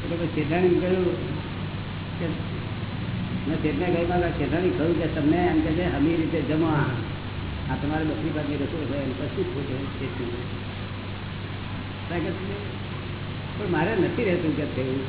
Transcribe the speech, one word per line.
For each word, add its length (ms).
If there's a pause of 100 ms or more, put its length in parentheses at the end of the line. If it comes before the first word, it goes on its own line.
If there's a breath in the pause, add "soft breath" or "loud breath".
એટલે 120
પછી 200
શેઠાણીને 440
કહ્યું 260 (1120)
કે, 60 (1200)
મેં 140
શેઠને 240
ગઈ 200
કાલે 240
શેઠાણી 400
કહ્યું 300
કે 80
તમને 300
એમ 240
કહે 100
છે, 240
"હમી 200
રીતે 260
જમો, 240
આ, 1080
આ 20
તમારે 280
બધી 260
ભાગની 260
રસોઈ 300
હોય, 120
એમ 140
કશું 340
જ 20
ખોટું 280
નથી." 240
શેઠને. 260 (1800)
ત્યાં 140
કે, 100 (1300)
"પણ 120
મારે 240
નથી 280
રહેતું," 320
કે 100
છે, 160
"એવું. 280